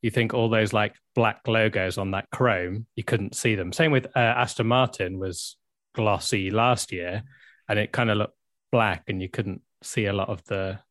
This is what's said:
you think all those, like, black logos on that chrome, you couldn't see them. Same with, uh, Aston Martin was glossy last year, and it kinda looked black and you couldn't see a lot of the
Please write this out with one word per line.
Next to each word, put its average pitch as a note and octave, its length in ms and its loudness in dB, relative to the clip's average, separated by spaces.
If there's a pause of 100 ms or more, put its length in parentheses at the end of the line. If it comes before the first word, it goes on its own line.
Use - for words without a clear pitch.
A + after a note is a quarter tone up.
you A2+ 80 0
think A2+ 240 0
all A2+ 140 2
those, A2 240 2
like, G#2 240 0 (180)
black A2+ 320 0
logos G#2+ 520 2
on G2 140 -2
that G2 180 -4
chrome, G2+ 560 0 (100)
you A2+ 80 -8
couldn't G2+ 320 -2
see A2 180 0
them. F2+ 180 -4
Same D#3+ 200 2
with, C3 140 2 (100)
uh, - 20 2
Aston A#2+ 480 2
Martin A2+ 540 0
was F#2 360 -8 (360)
glossy G2+ 580 0
last A2+ 400 2
year, F2+ 320 -6 (460)
and G#2 100 2
it G#2+ 140 -2
kinda A2+ 220 2
looked G#2 240 -2 (340)
black G#2+ 360 2
and F#2+ 120 -4
you F#2 80 -6
couldn't G2 340 -6 (200)
see - 240 -2
a G2 60 0
lot G2 180 -2
of F#2+ 140 -6
the F#2+ 360 -6 (100)